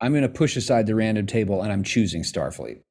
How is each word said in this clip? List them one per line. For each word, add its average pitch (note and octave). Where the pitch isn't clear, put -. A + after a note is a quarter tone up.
I'm B2+
gonna C#3
push C#3+
aside A#2
the G#2+
random A2
table, G2+
and G#2
I'm G2
choosing F2
Starfleet. C2